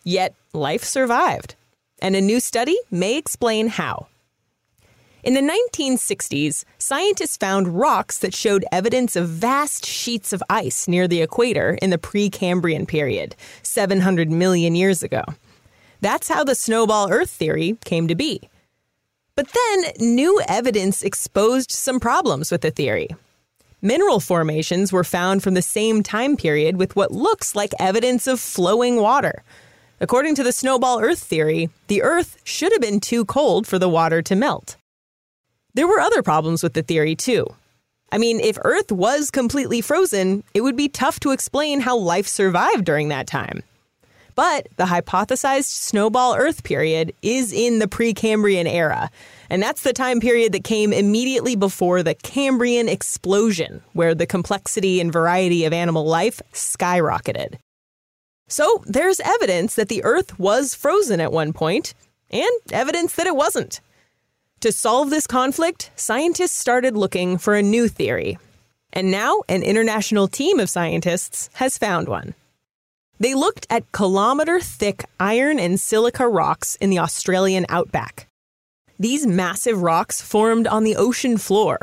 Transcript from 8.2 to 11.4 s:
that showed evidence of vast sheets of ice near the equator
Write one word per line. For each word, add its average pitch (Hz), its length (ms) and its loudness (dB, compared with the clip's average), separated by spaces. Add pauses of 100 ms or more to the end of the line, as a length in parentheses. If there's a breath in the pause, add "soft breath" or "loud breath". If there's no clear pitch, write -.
that 190 140 -4
showed 196 380 0
evidence 226 440 0
of 175 120 0
vast 247 560 -2
sheets - 480 -6
of 196 160 -4
ice 170 400 -2
near 180 180 2
the 170 140 0
equator 233 600 0